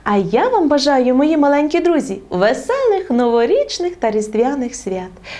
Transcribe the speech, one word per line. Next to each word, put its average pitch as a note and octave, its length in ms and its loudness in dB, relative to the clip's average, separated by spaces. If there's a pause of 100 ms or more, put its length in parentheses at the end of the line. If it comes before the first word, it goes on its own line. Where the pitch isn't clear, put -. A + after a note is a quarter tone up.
А G#3 120 0
я G#3 320 0
вам G4+ 200 2
бажаю, C4+ 460 2
мої D4+ 220 2
маленькі D4 440 2
друзі, E4 400 -2 (100)
веселих F#4 800 0
новорічних B3 880 0
та A3+ 140 -2
різдвяних A3 640 -2
свят. F#3 360 -8 (300)